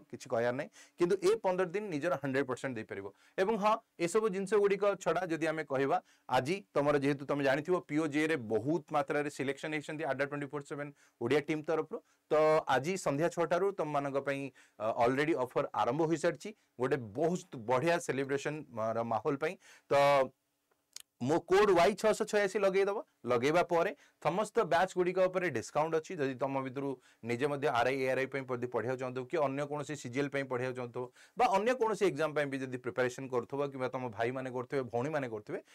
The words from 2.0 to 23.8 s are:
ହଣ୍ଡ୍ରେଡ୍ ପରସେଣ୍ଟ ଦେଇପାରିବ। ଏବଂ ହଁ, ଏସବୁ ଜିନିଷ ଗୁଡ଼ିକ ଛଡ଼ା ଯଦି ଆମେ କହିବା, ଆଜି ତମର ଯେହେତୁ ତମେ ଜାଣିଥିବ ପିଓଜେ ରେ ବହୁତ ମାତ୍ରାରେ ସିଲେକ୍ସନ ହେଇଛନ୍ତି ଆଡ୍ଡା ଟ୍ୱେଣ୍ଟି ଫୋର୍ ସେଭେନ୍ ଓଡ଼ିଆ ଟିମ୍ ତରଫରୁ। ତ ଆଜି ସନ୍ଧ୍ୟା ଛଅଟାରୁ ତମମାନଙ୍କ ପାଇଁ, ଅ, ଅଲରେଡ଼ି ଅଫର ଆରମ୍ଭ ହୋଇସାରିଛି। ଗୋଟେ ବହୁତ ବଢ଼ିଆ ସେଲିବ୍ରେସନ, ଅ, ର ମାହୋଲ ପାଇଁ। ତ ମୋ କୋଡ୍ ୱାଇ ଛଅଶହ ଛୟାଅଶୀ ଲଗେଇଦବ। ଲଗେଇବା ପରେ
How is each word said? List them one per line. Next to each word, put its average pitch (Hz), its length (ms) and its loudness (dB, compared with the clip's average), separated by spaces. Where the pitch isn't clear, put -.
ହଣ୍ଡ୍ରେଡ୍ 135 320 0
ପରସେଣ୍ଟ 127 280 -6
ଦେଇପାରିବ। 101 380 -8
ଏବଂ 190 180 2
ହଁ, 214 200 2
ଏସବୁ 214 300 2
ଜିନିଷ 190 260 -2
ଗୁଡ଼ିକ 202 300 4
ଛଡ଼ା 180 320 -2
ଯଦି 160 200 -2
ଆମେ 156 180 -2
କହିବା, 139 380 0
ଆଜି 131 360 0
ତମର 147 240 4
ଯେହେତୁ 143 260 0
ତମେ 143 200 -2
ଜାଣିଥିବ 151 360 2
ପିଓଜେ 151 460 0
ରେ 160 100 0
ବହୁତ 120 560 -2
ମାତ୍ରାରେ 143 380 0
ସିଲେକ୍ସନ 139 420 -4
ହେଇଛନ୍ତି 151 320 -6
ଆଡ୍ଡା 135 200 -2
ଟ୍ୱେଣ୍ଟି 143 220 -4
ଫୋର୍ 143 180 -8
ସେଭେନ୍ 147 280 -10
ଓଡ଼ିଆ 131 200 2
ଟିମ୍ 156 240 -2
ତରଫରୁ। 160 340 -2
ତ 160 40 4
ଆଜି 143 280 0
ସନ୍ଧ୍ୟା 160 320 0
ଛଅଟାରୁ 175 440 0
ତମମାନଙ୍କ 143 480 -2
ପାଇଁ, 139 320 -4
ଅ, 107 40 -2
ଅଲରେଡ଼ି 135 380 4
ଅଫର 127 300 0
ଆରମ୍ଭ 120 280 2
ହୋଇସାରିଛି। 165 480 0
ଗୋଟେ 135 180 0
ବହୁତ 147 600 -2
ବଢ଼ିଆ 127 420 2
ସେଲିବ୍ରେସନ, 139 560 -2
ଅ, 110 120 0
ର 113 120 -2
ମାହୋଲ 117 320 -2
ପାଇଁ। 160 180 -2
ତ 143 40 4
ମୋ 147 160 4
କୋଡ୍ 202 320 4
ୱାଇ 175 220 6
ଛଅଶହ 214 300 2
ଛୟାଅଶୀ 208 340 0
ଲଗେଇଦବ। 196 400 2
ଲଗେଇବା 131 400 4
ପରେ 170 280 0